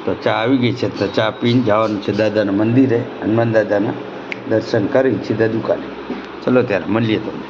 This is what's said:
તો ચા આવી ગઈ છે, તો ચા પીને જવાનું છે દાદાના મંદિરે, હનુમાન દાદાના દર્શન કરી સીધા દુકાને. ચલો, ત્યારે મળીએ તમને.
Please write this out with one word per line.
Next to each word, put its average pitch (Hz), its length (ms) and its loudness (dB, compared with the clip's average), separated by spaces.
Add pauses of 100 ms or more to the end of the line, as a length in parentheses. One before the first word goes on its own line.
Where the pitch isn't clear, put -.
તો 92 100 -2
ચા 110 180 0
આવી 113 240 2
ગઈ 120 160 2
છે, 95 260 -4
તો 104 80 0
ચા 110 240 0
પીને 120 300 2
જવાનું 107 420 2
છે 104 100 -2
દાદાના 104 400 2
મંદિરે, 117 460 4
હનુમાન 113 540 0
દાદાના 104 380 2 (580)
દર્શન 110 380 0
કરી 127 380 2
સીધા 113 220 0
દુકાને. - 680 -4 (300)
ચલો, 127 180 4
ત્યારે 92 240 0
મળીએ 107 320 0
તમને. - 320 -8